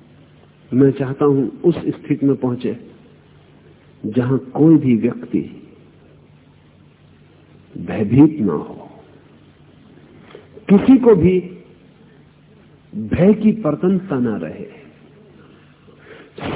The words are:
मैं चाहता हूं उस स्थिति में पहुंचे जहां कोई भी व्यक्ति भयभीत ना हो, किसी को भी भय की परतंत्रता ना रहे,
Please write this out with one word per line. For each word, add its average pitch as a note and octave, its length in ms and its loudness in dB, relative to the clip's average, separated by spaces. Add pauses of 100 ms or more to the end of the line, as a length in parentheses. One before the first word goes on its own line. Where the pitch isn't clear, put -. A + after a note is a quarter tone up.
(720)
मैं C3+ 180 4
चाहता C3+ 340 -4
हूं C3+ 440 0
उस D#3+ 60 2
स्थिति - 500 -6
में C3+ 100 2
पहुंचे B2+ 420 -6 (1300)
जहां B2 320 -2
कोई D#3 400 2
भी B2+ 180 2
व्यक्ति - 760 -6 (2000)
भयभीत A2+ 640 2
ना F#2+ 140 -2
हो, - 360 -10 (1800)
किसी B3 280 6
को A#3 180 6
भी F3+ 240 2 (1600)
भय D#3+ 380 2
की G#3+ 180 2
परतंत्रता D#3+ 680 -2
ना A2+ 180 -4
रहे, - 280 -12 (1900)